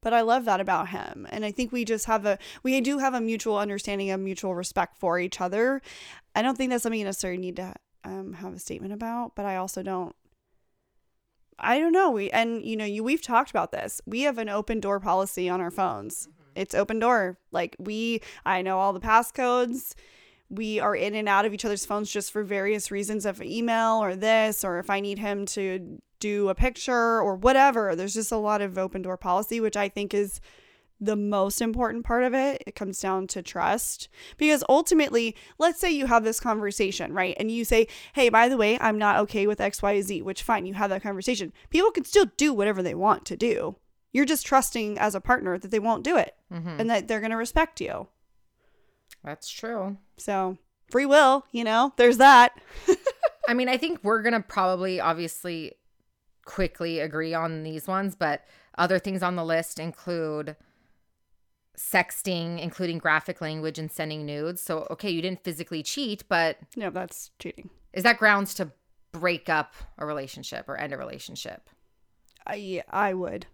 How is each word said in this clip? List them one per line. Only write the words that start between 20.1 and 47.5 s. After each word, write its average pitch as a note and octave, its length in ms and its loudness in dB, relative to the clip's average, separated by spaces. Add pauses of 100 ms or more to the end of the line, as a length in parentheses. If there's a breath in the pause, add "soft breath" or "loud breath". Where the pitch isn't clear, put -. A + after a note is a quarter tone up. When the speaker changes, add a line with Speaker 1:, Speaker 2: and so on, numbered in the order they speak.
Speaker 1:
We G#3+ 300 -4
are G#3 160 2
in G#3 200 -2
and G#3+ 140 -2
out G3+ 160 4
of G#3+ 80 -2
each G#3 120 -8
other's G#3 200 -4
phones G#3 260 -4
just G3+ 200 -6
for G#3+ 120 -4
various G3+ 480 -2
reasons G3+ 340 -4
of G3 160 -4
email A3+ 640 0
or F#3+ 120 -2
this, A3 500 2
or F3 140 -2
if F3+ 100 -8
I G3 100 0
need G3+ 200 -4
him G3+ 280 -4
to F#3+ 520 -6 (200)
do G3+ 300 0
a F#3+ 60 0
picture A#3+ 680 2
or G3 140 0
whatever. A#3+ 600 4
There's F#3+ 180 -4
just A3 180 -4
a A3+ 60 0
lot G#3 240 2
of F#3 160 -4
open F#3+ 240 -4
door F#3 160 -6
policy, G3+ 440 0
which G#3+ 160 0
I G3+ 120 0
think G3+ 240 -6
is G3+ 260 -2 (600 soft breath)
the G#3+ 160 0
most G3+ 440 0
important A3+ 440 -2
part B3 180 2
of B3+ 100 2
it. C4+ 320 0
It - 100 -14
comes F#3+ 260 -8
down F#3+ 260 -2
to F#3 140 -8
trust. F3 680 -2 (300 loud breath)
Because D4+ 320 4
ultimately, C4+ 680 4 (240 loud breath)
let's E4 220 4
say F4+ 100 2
you C#4 140 0
have A#3 180 6
this A3 160 0
conversation, G3+ 720 -2
right? F#3 260 -2
And A3 140 -2
you A#3 140 -2
say, A3+ 220 4 (260 loud breath)
"Hey, B3+ 160 6
by A3+ 180 6
the C4 80 2
way, A3 240 4
I'm G#3+ 180 2
not G#3 260 4
okay G3+ 220 0
with G#3 140 0
X, G3+ 220 -2
Y, G3+ 200 2
Z," G3 200 -6
which, F#3+ 220 -8
fine, G#3+ 220 0
you F#3+ 100 -8
have G3+ 160 -2
that F#3+ 120 -4
conversation. G3+ 480 -4 (180 soft breath)
People F#4 220 4
can D#4 140 -4
still G4 220 6 (100)
do C#4+ 160 4
whatever G3+ 280 0
they F3 140 -2
want F#3+ 300 2
to - 100 -8
do. A3+ 400 -2 (380)
You're C4+ 120 4
just C#4+ 200 0
trusting A3+ 520 2
as G#3 180 0
a F#3+ 60 -2
partner G3 360 0
that F#3 120 -10
they G#3+ 100 0
won't A3 260 0
do E4 120 2
it - 160 0 (200)
Speaker 2:
Mm-hmm. E3+ 260 -8
Speaker 1:
and A3+ 100 0
that A3+ 200 0
they're A3+ 100 -2
gonna A3 160 -4
respect D#4 460 0